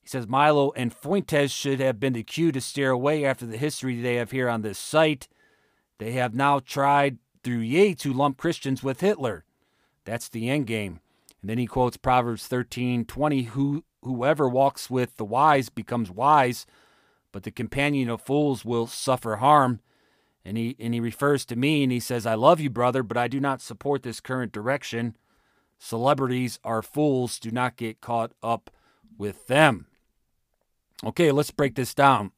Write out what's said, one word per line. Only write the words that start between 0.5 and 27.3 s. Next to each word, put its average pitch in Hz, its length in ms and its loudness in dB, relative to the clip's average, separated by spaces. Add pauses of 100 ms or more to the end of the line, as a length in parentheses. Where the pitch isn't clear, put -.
and 120 220 -4
Fuentes 147 560 0
should 135 300 -2
have 131 180 0
been 131 140 -2
the 113 100 -4
cue 165 300 -2
to 131 80 -4
steer 135 300 -2
away 143 340 0
after 127 200 -2
the 113 140 -10
history 131 420 -4
they 123 140 0
have 120 160 -2
here 131 180 -2
on 117 140 -2
this 104 160 -6
site. 156 500 0 (720)
They 110 140 -8
have 123 220 -2
now 139 260 2
tried 139 580 2 (240)
through 120 180 -4
Ye 165 360 2
to 139 160 -4
lump 135 240 0
Christians 139 460 -4
with 131 180 -4
Hitler. 139 440 -2 (600)
That's 113 240 -8
the 113 200 -6
end 135 180 0
game." 101 340 -6 (400)
And 95 100 -10
then 113 80 -2
he 123 80 -2
quotes 123 320 0
Proverbs 120 500 0
thirteen 123 560 -2
twenty, 139 380 -2
"Who, 139 420 -4 (180)
whoever 131 460 0
walks 135 400 0
with 123 300 -2
the 110 80 -6
wise 139 420 4
becomes 113 420 -6
wise, 127 540 2 (680)
but 98 120 -12
the 107 80 -10
companion 135 580 -2
of 113 140 -6
fools 143 420 0
will 117 220 -2
suffer 120 500 -2
harm." 127 440 4 (640)
And 101 140 -8
he, 113 240 -4
and 117 140 -4
he 117 60 -2
refers 135 440 0
to 120 120 -8
me 143 260 2
and 127 100 2
he 123 80 0
says, 120 240 -4
"I 113 100 2
love 151 260 6
you, 143 100 0
brother, 123 320 2
but 113 160 -4
I 120 100 0
do 135 120 -2
not 139 200 -2
support 139 420 -4
this 117 180 -10
current 127 320 -6
direction. 117 680 -4 (600)
Celebrities 127 840 0
are 113 160 -2
fools. 131 580 0